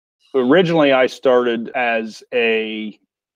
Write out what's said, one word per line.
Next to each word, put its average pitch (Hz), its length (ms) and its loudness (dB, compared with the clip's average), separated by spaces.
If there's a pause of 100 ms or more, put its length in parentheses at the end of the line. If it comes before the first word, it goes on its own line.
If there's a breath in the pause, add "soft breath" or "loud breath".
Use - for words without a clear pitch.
(340)
Originally, 151 580 2
I 131 140 2
started 120 680 0
as 113 480 -4 (120)
a 110 640 -4 (380)